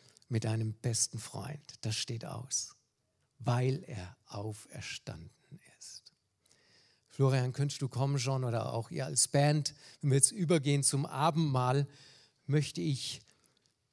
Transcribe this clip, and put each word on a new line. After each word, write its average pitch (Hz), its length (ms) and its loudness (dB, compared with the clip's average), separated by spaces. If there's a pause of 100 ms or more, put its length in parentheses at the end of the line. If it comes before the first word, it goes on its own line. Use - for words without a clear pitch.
(280)
mit 113 180 -2
einem 110 280 -2
besten 117 440 -2
Freund, 131 420 -10 (200)
das 107 160 -4
steht - 280 -6
aus, - 520 -8 (640)
weil 127 460 0
er 90 320 -10 (100)
auferstanden - 1300 -12 (180)
ist. - 340 -20 (960)
Florian, 131 440 2
könntest 139 300 -4
du 131 60 0
kommen 139 300 0
schon 131 260 -2
oder 117 300 -2
auch 117 160 -4
ihr 127 160 -4
als - 200 2
Band, 147 480 4 (260)
wenn 143 100 2
wir 135 80 6
jetzt - 140 6
übergehen 147 500 4
zum 143 240 2
Abendmahl, 143 840 2 (580)
möchte 147 360 0
ich - 400 -4 (720)